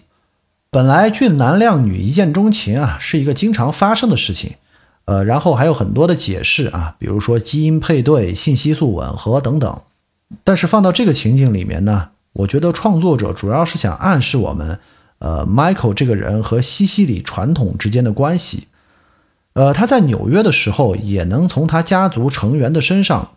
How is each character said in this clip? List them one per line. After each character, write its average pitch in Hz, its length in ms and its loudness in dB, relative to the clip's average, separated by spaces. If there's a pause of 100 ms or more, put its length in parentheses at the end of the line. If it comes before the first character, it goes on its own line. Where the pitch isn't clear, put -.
(680)
本 131 160 2
来 170 240 4
俊 214 280 2
男 135 200 2
靓 202 280 2
女 92 160 -2
一 101 100 -2
见 170 220 2
钟 208 180 2
情 120 300 -2
啊， 92 180 -2
是 - 180 -4
一 139 60 0
个 143 100 0
经 208 200 -2
常 185 180 0
发 208 240 0
生 226 140 0
的 147 80 2
事 - 160 -4
情。 - 220 -10 (500)
呃， 98 180 0
然 120 160 2
后 151 160 2
还 127 100 2
有 160 80 2
很 101 200 -2
多 139 120 2
的 175 80 2
解 92 300 -4
释 135 240 -2
啊， 82 320 -8
比 - 60 -8
如 101 140 -2
说 117 200 0
基 151 240 -2
因 160 160 2
配 147 240 0
对、 117 320 0
信 147 180 -2
息 147 200 0
素 143 200 0
吻 82 220 -6
合 117 240 -2
等 139 180 -2
等。 - 240 -4 (640)
但 190 140 2
是 175 100 0
放 208 160 4
到 185 80 4
这 226 140 0
个 165 80 4
情 127 240 0
景 131 160 4
里 92 100 -2
面 92 220 -2
呢， 101 240 0 (240)
我 98 120 -2
觉 135 140 0
得 170 140 0
创 190 260 0
作 170 160 2
者 104 160 -2
主 98 180 -6
要 143 140 0
是 165 140 -4
想 92 180 -2
暗 175 260 0
示 - 160 -2
我 95 160 -2
们， 78 260 -6 (380)
呃， 78 300 -4
Michael 123 480 0
这 139 100 0
个 117 100 2
人 104 280 -2
和 117 180 0
西 - 240 -2
西 196 220 2
里 95 160 -4
传 123 320 -2
统 117 240 0
之 107 100 -4
间 123 140 2
的 110 80 0
关 139 260 0
系。 - 300 -8 (880)
呃， 139 200 4
他 196 140 2
在 254 140 4
纽 110 260 0
约 180 160 4
的 196 80 2
时 - 180 -2
候 104 280 0
也 98 260 -2
能 120 240 0
从 160 180 -2
他 165 160 0
家 190 280 0
族 131 200 -2
成 131 280 -2
员 135 160 0
的 160 80 2
身 190 200 2
上 151 360 -2